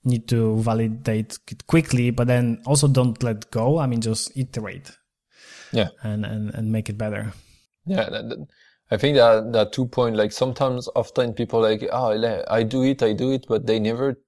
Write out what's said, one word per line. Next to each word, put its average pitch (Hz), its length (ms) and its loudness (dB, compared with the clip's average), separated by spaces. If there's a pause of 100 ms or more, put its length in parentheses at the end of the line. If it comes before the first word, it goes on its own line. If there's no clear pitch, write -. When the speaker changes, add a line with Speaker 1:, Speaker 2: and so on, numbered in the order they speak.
Speaker 1:
need 120 260 0
to 113 280 2
validate 113 800 -2 (120)
it - 180 -14
quickly, 127 420 2
but 120 180 0
then 123 380 2
also 143 220 4
don't 123 360 2
let 110 280 -4
go. 123 260 0
I 147 80 0
mean, 117 160 0
just 110 340 -4
iterate. 127 560 -8 (800)
Speaker 2:
Yeah. 170 180 0 (120)
Speaker 1:
And, 104 240 -4
and, 107 280 -6
and 110 180 -4
make 110 180 -2
it 101 80 -8
better. 107 340 -6 (540)
Speaker 2:
Yeah. 165 240 -2
That, - 200 -8
that, 147 180 -12 (440)
I 113 60 0
think 143 200 2
that, 117 360 6
that 107 180 2
two 131 140 -2
point, 120 320 0
like, 107 140 2
sometimes 127 640 -2
often 120 380 0
people 117 280 0
like, 110 300 2
"Oh, 120 200 0
I 107 40 2
le-, 110 340 -2
I 113 140 2
do 127 200 0
it, 135 200 2
I 107 100 4
do 127 180 -2
it," 131 160 -4
but 117 200 -2
they 110 120 2
never 123 360 -2 (120)